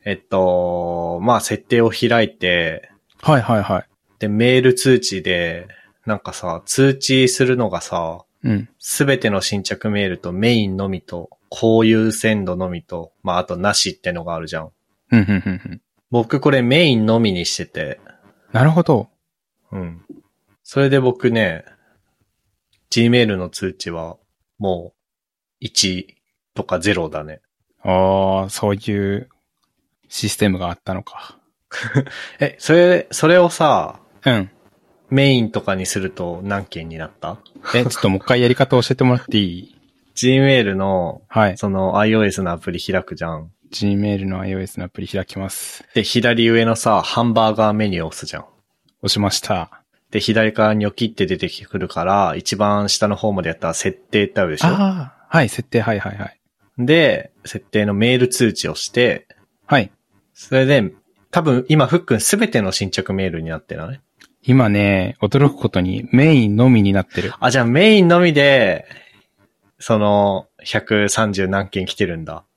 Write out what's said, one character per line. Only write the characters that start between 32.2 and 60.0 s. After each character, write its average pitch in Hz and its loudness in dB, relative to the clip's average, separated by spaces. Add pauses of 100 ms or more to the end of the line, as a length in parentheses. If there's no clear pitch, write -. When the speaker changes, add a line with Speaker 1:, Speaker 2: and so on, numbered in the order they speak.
Speaker 1:
え、 - -2
そ - 0
れ、 175 6
そ - 0
れ 175 6
を 175 4
さ、 123 0 (240)
Speaker 2:
う - 4
ん。 101 0 (600)
Speaker 1:
メ 139 4
イ 123 4
ン 110 -2
と 104 -4
か 98 -4
に 95 -6
す 95 -6
る 95 -6
と 87 -10
何 98 -4
件 82 -14
に 82 -14
な 80 -12
っ - -18
た？ - -14 (360)
Speaker 2:
え、 123 2
ち 117 -4
ょ - -10
っ - -8
と 110 0
も 95 2
う 95 -2
一 - -6
回 123 0
や 123 4
り 123 4
方 131 2
教 - -2
え - 0
て 135 0
も 127 4
ら 123 -2
っ - -20
て - -4
い 92 -2
い？ - -20 (380)
Speaker 1:
Gmail 131 2
の、 95 -2
Speaker 2:
は 107 2
い。 90 -8
Speaker 1:
そ 104 -4
の 95 0
ア 107 4
イ 110 4
オ 110 4
ー 101 2
エ - 0
ス 98 -6
の 90 -4
ア 85 -6
プ 92 -10
リ 87 -6
開 92 -4
く - -14
じ 80 -10
ゃ 82 -8
ん。 80 -12 (220)
Speaker 2:
Gmail 101 -2
の 95 -6
ア 95 -8
イ 95 -6
オ 95 -6
ー 95 -6
エ 92 -8
ス - -14
の 92 -10
ア - -14
プ - -14
リ 92 -12
開 95 -6
き - -14
ま 95 -8
す。 - -14 (100)
Speaker 1:
で、 113 0
左 117 2
上 113 4
の 113 0
さ、 104 2
ハ - -2
ン 117 0
バ 110 2
ー - -2
ガ 107 2
ー - -2
メ 107 -2
ニ 92 -4
ュ 85 -4
ー - -4
を 80 -8
押 - -14
す - -14
じ - -12
ゃ 76 -12
ん。 - -18 (580)
Speaker 2:
押 - -2
し - -2
ま 101 0
し - -4
た。 - -6 (280)
Speaker 1:
で、 107 -2
左 110 0
か 107 2
ら 107 2
ニ 104 0
ョ 101 -2
キ - -4
っ 110 -4
て 190 -2
出 185 -2
て 90 -6
く - -12
る 92 -6
か 87 -6
ら、 95 2
一 95 -6
番 104 0
下 104 0
の 101 -2
方 107 -2
ま 92 -4
で 82 -4
や 82 -4
っ - -20
た 90 -6
ら 85 -4
設 - -6
定 104 0
っ 95 -8
て - -2
あ 95 2
る 82 -4
で 73 -6
し - -2
ょ？ 165 4
Speaker 2:
あ 185 -2 (160)
ー、 - 0
は 165 4
い、 117 0
設 - -8
定、 117 0
は 110 -2
い、 101 -4
は 98 -8
い、 - -16
は 104 -10
い。 - -20 (400)
Speaker 1:
で、 131 2 (120)
設 - -12
定 104 0
の 104 0
メ 113 4
ー 127 2
ル 127 4
通 117 0
知 - -6
を 80 -6
し - -10
て、 - 0 (400)
Speaker 2:
は 143 2
い。 101 -2 (420)